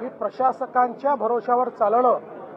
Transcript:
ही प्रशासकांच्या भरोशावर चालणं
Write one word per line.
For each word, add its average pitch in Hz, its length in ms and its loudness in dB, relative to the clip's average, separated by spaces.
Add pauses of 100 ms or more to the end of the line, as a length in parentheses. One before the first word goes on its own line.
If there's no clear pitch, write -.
ही 254 80 -6
प्रशासकांच्या 254 1040 -2
भरोशावर 240 540 0
चालणं 226 500 4 (380)